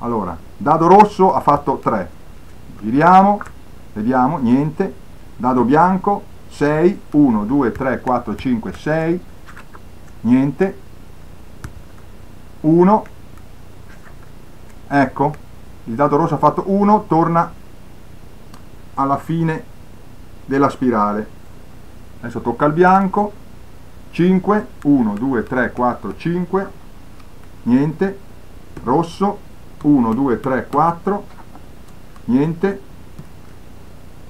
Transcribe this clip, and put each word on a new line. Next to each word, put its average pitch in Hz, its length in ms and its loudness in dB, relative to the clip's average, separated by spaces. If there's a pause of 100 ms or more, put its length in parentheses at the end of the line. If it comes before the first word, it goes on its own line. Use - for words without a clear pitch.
Allora, 107 360 -2 (200)
dado 156 320 2
rosso 196 440 8
ha 131 60 0
fatto 143 380 2
tre. 107 340 -2 (680)
Giriamo, 180 600 6 (520)
vediamo, 127 460 2
niente. 143 540 2 (440)
Dado 123 260 2
bianco, 185 600 4 (240)
sei, 156 520 2 (120)
uno, 123 320 6
due, 127 260 2
tre, 131 300 -2
quattro, 120 340 -2
cinque, 113 380 -2
sei, 160 480 -2 (1000)
niente. 135 560 2 (1800)
Uno, 175 420 6 (1800)
ecco, 139 460 2 (500)
il 117 100 -6
dado 147 220 4
rosso 160 180 2
ha 135 40 0
fatto 147 280 2
uno, 202 400 4
torna 165 460 2 (1400)
alla 139 220 2
fine 160 460 -2 (840)
della 139 240 4
spirale. 107 580 2 (960)
Adesso 120 200 -6
tocca 120 240 0
al 151 80 4
bianco, 190 600 4 (800)
cinque, 190 560 4 (180)
uno, 127 300 4
due, 117 300 0
tre, 120 280 0
quattro, 120 440 0
cinque, 180 520 -2 (920)
niente, 156 560 0 (640)
rosso, 170 560 0 (440)
uno, 127 320 4
due, 123 260 2
tre, 127 260 -2
quattro, 170 580 0 (1000)
niente, 165 560 0 (1500)